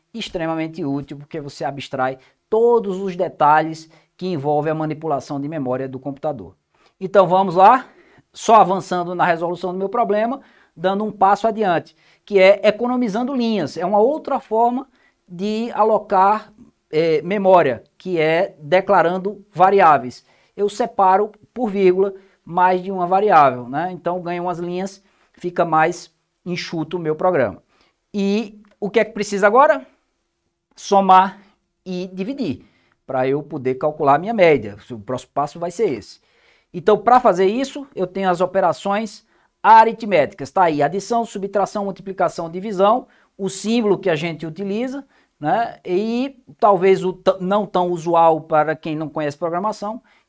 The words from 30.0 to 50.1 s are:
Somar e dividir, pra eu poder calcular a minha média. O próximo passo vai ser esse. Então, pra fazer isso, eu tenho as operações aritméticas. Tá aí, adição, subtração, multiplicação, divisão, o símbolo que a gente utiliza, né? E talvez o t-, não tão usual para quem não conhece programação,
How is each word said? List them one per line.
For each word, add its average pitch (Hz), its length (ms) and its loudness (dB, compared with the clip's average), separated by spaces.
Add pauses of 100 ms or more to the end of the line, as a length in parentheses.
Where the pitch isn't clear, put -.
Somar 190 640 2 (440)
e 185 280 -8
dividir, 190 520 -8 (420)
pra 131 200 -2
eu 143 160 -2
poder 135 340 -6
calcular 151 380 0
a 147 40 2
minha 208 160 -6
média. 139 420 2 (140)
O 120 80 -14
próximo 123 360 -10
passo 147 240 -4
vai 175 140 -8
ser 214 180 -2
esse. 107 300 -10 (520)
Então, 208 260 2
pra 247 200 4
fazer 190 280 2
isso, 269 400 -4 (100)
eu 185 100 -4
tenho 190 240 -4
as 175 100 -2
operações 190 880 -2 (340)
aritméticas. 214 920 4
Tá 190 120 4
aí, 151 180 2
adição, 202 420 -2
subtração, 202 640 -4
multiplicação, 185 640 -6
divisão, 202 600 0 (280)
o 190 120 -6
símbolo 208 500 0
que 196 100 -4
a 165 60 2
gente 160 320 -6
utiliza, 208 580 -8 (360)
né? 202 440 -2
E 226 560 -4 (200)
talvez 190 440 4
o 185 80 -2
t-, 185 280 0
não 196 260 -2
tão 180 220 -2
usual 165 540 2
para 156 340 0
quem 156 180 -8
não 156 140 -6
conhece 147 280 -6
programação, 190 640 -6 (280)